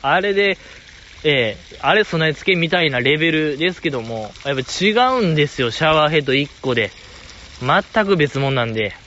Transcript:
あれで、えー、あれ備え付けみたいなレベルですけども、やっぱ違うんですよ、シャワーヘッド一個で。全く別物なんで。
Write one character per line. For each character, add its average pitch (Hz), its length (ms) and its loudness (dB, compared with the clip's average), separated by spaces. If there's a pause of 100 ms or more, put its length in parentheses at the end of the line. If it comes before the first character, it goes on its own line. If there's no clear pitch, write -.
あ 151 180 2
れ 196 140 -2
で、 196 240 0 (640)
え 123 360 0
ー、 - 220 -20
あ 147 140 2
れ 214 100 4
備 160 240 0
え 151 60 0
付 - 180 -2
け 180 60 2
み 165 100 0
た 180 140 0
い 156 80 2
な 127 100 -2
レ 135 160 2
ベ 160 160 0
ル 156 240 0
で 175 160 -2
す - 80 -14
け 165 80 -4
ど 131 140 -4
も、 110 280 -8 (140)
や 139 80 -2
っ 135 40 -2
ぱ 131 40 -4
違 180 300 -2 (280)
う 214 80 2
ん 160 80 2
で 151 120 2
す - 160 -4
よ、 117 80 0
シ - 120 -6
ャ 156 100 4
ワ 151 160 4
ー - 20 2
ヘ 165 80 2
ッ 143 60 0
ド 135 100 0
一 143 160 -2 (100)
個 131 140 -2
で。 110 160 -2 (720)
全 196 420 0
く 196 140 2
別 143 200 0
物 135 120 0
な 123 160 0
ん 113 80 -6
で。 107 180 -2 (140)